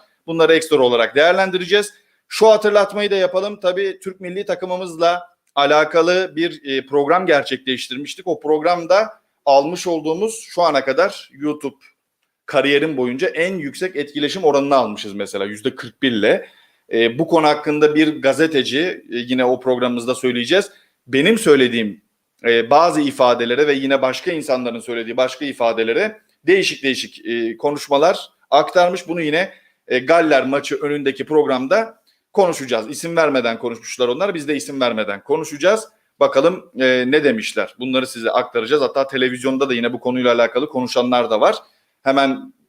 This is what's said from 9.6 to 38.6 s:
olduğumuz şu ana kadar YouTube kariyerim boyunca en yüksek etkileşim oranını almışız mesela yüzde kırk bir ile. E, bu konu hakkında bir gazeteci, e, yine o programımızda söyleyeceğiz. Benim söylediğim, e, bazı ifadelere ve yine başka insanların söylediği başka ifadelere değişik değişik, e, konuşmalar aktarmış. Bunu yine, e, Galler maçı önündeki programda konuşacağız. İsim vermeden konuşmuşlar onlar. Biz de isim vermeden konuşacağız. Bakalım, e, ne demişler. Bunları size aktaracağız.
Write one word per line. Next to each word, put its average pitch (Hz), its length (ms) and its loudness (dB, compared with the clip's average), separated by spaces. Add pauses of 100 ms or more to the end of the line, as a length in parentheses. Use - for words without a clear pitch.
olduğumuz 170 640 -4
şu 175 120 -2
ana 143 240 2
kadar 170 460 -2
YouTube 143 440 -6 (720)
kariyerim 143 520 2
boyunca 127 300 -2
en 180 300 -4
yüksek 151 380 -8
etkileşim 147 480 -6
oranını 143 320 2
almışız 104 380 -2
mesela 101 320 -6
yüzde 107 300 -6
kırk - 260 -14
bir 131 100 2
ile. 113 360 2 (460)
E, 117 260 2
bu 160 80 0
konu 156 200 4
hakkında 151 480 2
bir 151 260 2
gazeteci, 135 580 0
e, 175 300 -6
yine 123 360 -2
o 123 140 0
programımızda 123 560 -2
söyleyeceğiz. 127 560 -2 (360)
Benim 151 300 2
söylediğim, 120 640 2 (440)
e, 117 240 2
bazı 156 320 4
ifadelere 123 680 2
ve 143 60 2
yine 135 280 0
başka 131 300 -2
insanların 127 480 -4
söylediği 117 380 -8
başka 127 280 -2
ifadelere 120 760 -2 (260)
değişik 180 360 2
değişik, 110 420 -6
e, 117 320 -4
konuşmalar 147 720 0 (200)
aktarmış. 175 580 2
Bunu 170 140 -6
yine, 160 320 -2 (340)
e, 123 120 0
Galler 147 460 4
maçı 139 300 -2
önündeki 143 500 -4
programda 147 720 0 (400)
konuşacağız. 131 520 0
İsim 170 260 -8
vermeden 131 440 0
konuşmuşlar 120 480 -4
onlar. 175 260 -2
Biz 147 140 -8
de 151 80 -2
isim 135 260 -8
vermeden 107 420 -4
konuşacağız. 160 680 -2 (300)
Bakalım, 139 600 2
e, 127 320 2
ne 151 120 2
demişler. 107 560 -2
Bunları 127 280 -4
size 113 240 -6
aktaracağız. 123 500 0